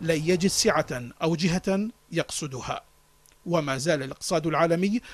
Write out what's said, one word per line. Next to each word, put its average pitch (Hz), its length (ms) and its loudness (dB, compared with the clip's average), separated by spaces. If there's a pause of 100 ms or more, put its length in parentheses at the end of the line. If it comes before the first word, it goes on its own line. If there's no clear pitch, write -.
لا 165 120 0
يجد 165 340 2
سعة 156 560 0 (180)
أو 165 140 2
جهة 190 540 0 (220)
يقصدها. 143 680 -6 (640)
وما 151 320 0
زال 147 260 0
الاقتصاد 156 440 -2
العالمي 170 540 2 (120)